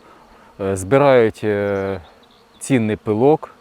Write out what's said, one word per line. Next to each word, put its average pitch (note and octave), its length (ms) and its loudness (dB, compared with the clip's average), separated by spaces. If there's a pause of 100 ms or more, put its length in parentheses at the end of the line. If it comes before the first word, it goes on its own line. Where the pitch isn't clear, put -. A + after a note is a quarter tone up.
(600)
е, G2 140 -2
збирають, A#2 680 2
е, G2+ 580 -4 (580)
цінний A2+ 360 -2
пилок, A#2 540 0 (120)